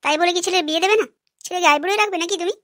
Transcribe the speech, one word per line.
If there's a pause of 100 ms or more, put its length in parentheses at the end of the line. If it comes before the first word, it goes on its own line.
তাই
বলে
কি
ছেলের
বিয়ে
দেবে
না? (340)
ছেলেকে
আইবুড়োই
রাখবে
নাকি
তুমি?